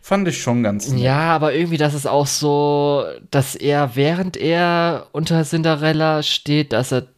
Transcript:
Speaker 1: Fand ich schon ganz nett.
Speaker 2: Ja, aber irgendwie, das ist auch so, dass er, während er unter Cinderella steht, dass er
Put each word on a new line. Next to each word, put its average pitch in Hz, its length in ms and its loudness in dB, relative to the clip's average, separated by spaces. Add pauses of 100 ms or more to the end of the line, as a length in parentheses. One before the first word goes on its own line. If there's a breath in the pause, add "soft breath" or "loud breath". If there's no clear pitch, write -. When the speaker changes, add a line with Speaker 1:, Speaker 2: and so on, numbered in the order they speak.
Speaker 1:
Fand 196 260 0
ich 143 140 -4
schon 120 200 0
ganz 104 300 -2
nett. 127 100 0
Speaker 2:
Ja, 147 340 2
aber 151 200 0
irgendwie, 165 220 0
das 147 180 2
ist 139 120 -6
auch 143 200 2
so, 143 800 0 (260)
dass 135 240 0
er, 143 400 0
während 170 420 0
er 170 760 0
unter 160 300 0
Cinderella 156 760 0
steht, 147 520 -2
dass 123 180 0
er 127 160 -2 (100)